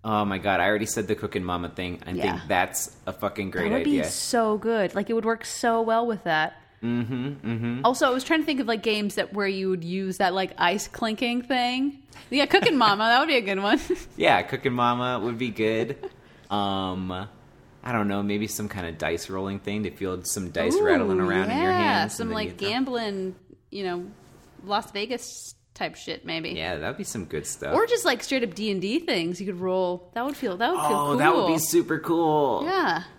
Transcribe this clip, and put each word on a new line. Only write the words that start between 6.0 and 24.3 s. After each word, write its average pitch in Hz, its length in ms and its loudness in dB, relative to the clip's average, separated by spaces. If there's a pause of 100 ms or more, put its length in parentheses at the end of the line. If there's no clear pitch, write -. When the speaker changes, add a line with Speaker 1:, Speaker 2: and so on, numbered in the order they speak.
Speaker 2:
with 214 160 -2
that. 156 400 0 (180)
Speaker 1:
Mm-hmm, 120 460 -2 (180)
mm-hmm. 120 400 -2
Speaker 2:
Also, 262 220 4
I 262 40 4
was 254 120 0
trying 320 160 2
to 302 80 0
think 277 140 0
of, 226 80 -2
like, 226 160 -2
games 208 320 0
that - 160 -2
where 196 160 0
you 190 220 -2
would 185 120 -2
use 185 360 -4
that, 185 140 4
like, 190 260 -2
ice 175 280 2
clinking 240 560 -2
thing. 254 600 -2 (280)
Yeah, 269 160 4
Cookin' 381 320 6
Mama, 214 280 6
that 233 120 6
would 302 80 4
be 311 100 2
a 233 40 4
good 196 200 -2
one. 214 200 2 (180)
<laughs> - 180 -16
Speaker 1:
Yeah, 139 260 6
Cookin' 127 320 -2
Mama 123 440 2
would 113 200 -4
be 123 120 -2
good. 110 460 0 (540)
Um, 92 600 -2 (720)
I 127 100 -8
don't 107 140 2
know, 101 160 0
maybe 104 240 0
some 104 220 -6
kind 95 180 -6
of 80 120 -8
dice 80 300 -2
rolling 98 300 -4
thing 104 240 -4
to 95 80 -4
feel 92 320 -6
some 90 280 -4
dice 85 260 0
Speaker 2:
Ooh, 415 80 4
Speaker 1:
rattling 233 340 4
around 190 320 2
in 262 80 0
your 370 140 2
Speaker 2:
yeah, 359 60 2 (240)
Speaker 1:
hands, - 120 -4
Speaker 2:
some, 226 140 -6
Speaker 1:
and - 20 -4
then 220 60 -4
Speaker 2:
like, 214 160 -4
Speaker 1:
you - 60 -14
throw 196 100 -4
Speaker 2:
gambling, 214 680 -2 (380)
you 196 100 -8
know, 180 240 -4 (580)